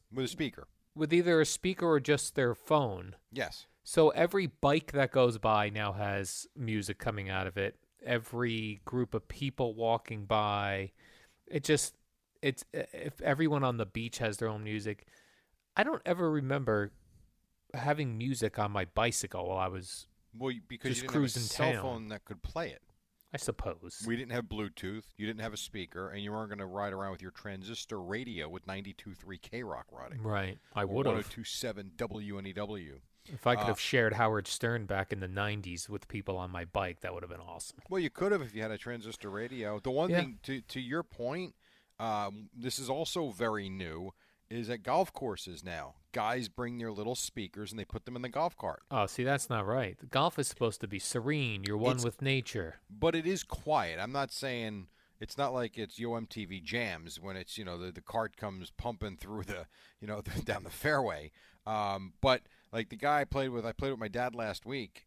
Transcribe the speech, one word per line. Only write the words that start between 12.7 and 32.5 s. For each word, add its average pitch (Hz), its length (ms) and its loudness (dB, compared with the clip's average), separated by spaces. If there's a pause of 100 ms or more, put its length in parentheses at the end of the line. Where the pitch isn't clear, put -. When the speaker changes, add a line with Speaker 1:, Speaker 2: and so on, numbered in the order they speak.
Speaker 2:
if - 480 -6
everyone 147 420 4
on 123 140 4
the 110 80 2
beach 113 320 -4
has 107 200 0
their 113 120 0
own 107 140 -4
music, 107 440 -4 (680)
I 208 80 8
don't 277 220 0
ever 175 240 4
remember 131 640 2 (800)
having 135 440 0
music 117 420 0
on 104 120 2
my 98 140 0
bicycle 98 600 0
while 92 100 0
I 92 100 2
was 92 400 -8 (300)
Speaker 1:
Well, 127 160 -2
y-, 117 140 -10
because 123 220 -4
Speaker 2:
just 123 140 0
Speaker 1:
you 131 40 -6
didn't 147 60 -2
have - 20 4
a 156 40 4
Speaker 2:
cruising 123 240 2
Speaker 1:
cell 131 280 2
Speaker 2:
town. 110 100 0
Speaker 1:
phone 113 280 -4
that 104 160 -10
could - 180 -12
play 165 280 -4
it. - 100 -16 (500)
Speaker 2:
I 160 60 -6
suppose. - 720 -6
Speaker 1:
We 117 100 2
didn't 123 140 -6
have 117 140 -2
Bluetooth. 104 580 -4 (120)
You 107 120 -4
didn't 110 140 -4
have 110 120 -6
a 107 40 -8
speaker, 95 520 -8
and 101 140 -8
you 104 80 -6
weren't 110 180 -4
gonna 101 160 -6
ride 98 280 -2
around 98 180 -4
with 90 100 -10
your 92 100 -10
transistor 101 720 -8
radio 95 480 -6
with 90 160 -12
ninety-two 98 480 -10
three 90 240 -12
K-Rock 104 540 -8
running. 110 320 -10
Speaker 2:
Right. 98 340 0 (160)
I 104 80 0
Speaker 1:
Or 98 60 2
Speaker 2:
would've. 120 260 2
Speaker 1:
one 107 100 0
oh - 60 -12
two 113 140 -10
seven 101 520 -6
W 101 440 -4
N 95 80 -8
E 95 60 -8